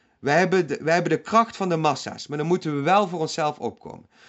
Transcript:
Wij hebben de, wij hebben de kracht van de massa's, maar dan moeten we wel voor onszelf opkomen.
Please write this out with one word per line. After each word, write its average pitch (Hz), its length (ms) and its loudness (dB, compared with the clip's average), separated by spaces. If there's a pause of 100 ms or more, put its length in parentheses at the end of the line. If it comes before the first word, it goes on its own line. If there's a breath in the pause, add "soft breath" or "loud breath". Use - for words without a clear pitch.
(200)
Wij 143 180 2
hebben 180 300 2
de, 139 140 -4
wij 160 120 0
hebben 170 180 0
de 156 100 2
kracht 226 340 2
van 190 140 -2
de 170 60 2
massa's, 156 520 -2
maar 147 100 -8
dan 151 100 -4
moeten 160 280 0
we 143 60 -2
wel 190 260 4
voor 170 120 -6
onszelf 156 400 -2
opkomen. - 460 -10 (240 soft breath)